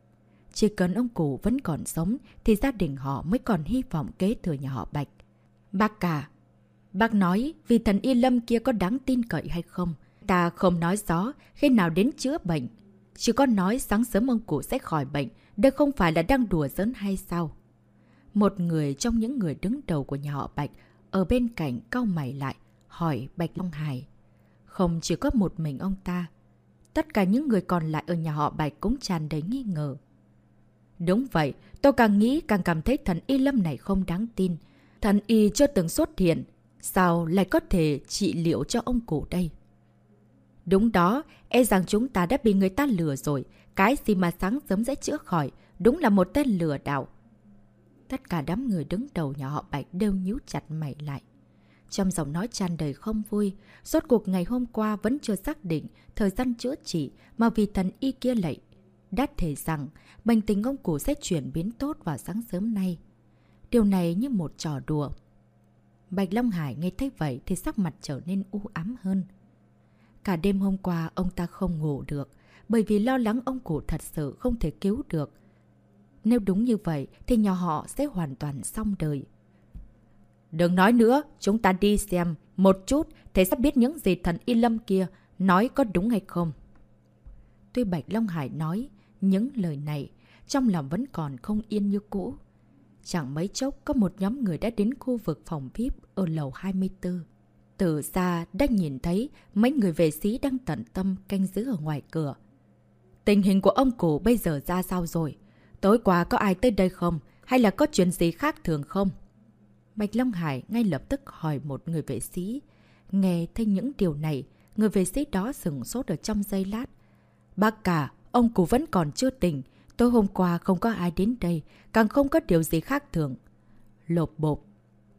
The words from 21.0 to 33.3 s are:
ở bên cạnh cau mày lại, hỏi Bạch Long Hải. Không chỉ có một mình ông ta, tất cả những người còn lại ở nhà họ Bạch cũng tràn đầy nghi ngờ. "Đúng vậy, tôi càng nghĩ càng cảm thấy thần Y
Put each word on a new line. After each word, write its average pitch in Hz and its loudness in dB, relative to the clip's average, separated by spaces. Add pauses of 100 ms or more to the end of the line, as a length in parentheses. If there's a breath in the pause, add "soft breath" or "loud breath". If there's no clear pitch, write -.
ở 190 2
bên 247 2
cạnh 160 -4 (100)
cau 247 -2
mày 151 -2
lại, 135 -6 (320 soft breath)
hỏi 139 -4 (100)
Bạch 170 -4
Long 180 -4
Hải. 147 -6 (580 soft breath)
Không 170 0
chỉ 170 -2
có 277 0
một 202 0
mình 147 -4
ông 190 -4
ta, 180 -4 (680)
tất - -2
cả 202 2
những 233 2
người 208 2
còn 165 -2
lại 156 -4
ở 175 -2
nhà 160 -2
họ 143 0
Bạch 151 -4
cũng 240 -2
tràn 160 -4
đầy 160 -4
nghi 247 -4
ngờ. 151 -4 (1000)
"Đúng 185 0
vậy, 156 0 (280 soft breath)
tôi 277 6
càng 208 6
nghĩ 262 4
càng 202 0
cảm 160 0
thấy 254 2
thần 180 -2
Y 269 2